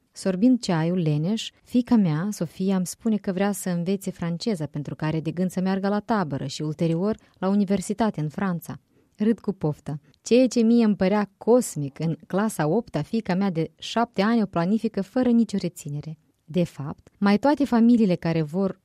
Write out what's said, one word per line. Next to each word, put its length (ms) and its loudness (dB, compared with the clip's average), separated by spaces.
Sorbind 480 0
ceaiul 380 0
leneș, 520 -2
fiica 320 0
mea, 360 2
Sofia, 440 -4
îmi 100 0
spune 320 -4
că 140 -6
vrea 200 -2
să 180 -6
învețe 420 -4
franceză 540 -4
pentru 300 -8
că 100 -6
are 140 -2
de 120 -4
gând 180 -2
să 120 -4
meargă 260 -2
la 120 0
tabără 460 -2
și 160 -8
ulterior 560 -2
la 140 -4
universitate 760 0
în 80 -2
Franța. 500 -6
Râd 240 0
cu 120 -6
poftă. 480 -6
Ceea 260 4
ce 140 0
mie 240 4
îmi 100 2
părea 420 0
cosmic 600 0
în 180 -2
clasa 400 0
opta, 340 -2
fiica 340 -2
mea 140 0
de 280 -2
șapte 440 -2
ani 200 2
o 40 0
planifică 560 0
fără 280 0
nicio 320 2
reținere. 560 -8
De 180 0
fapt, 460 -8
mai 180 4
toate 280 2
familiile 500 4
care 260 0
vor 440 -4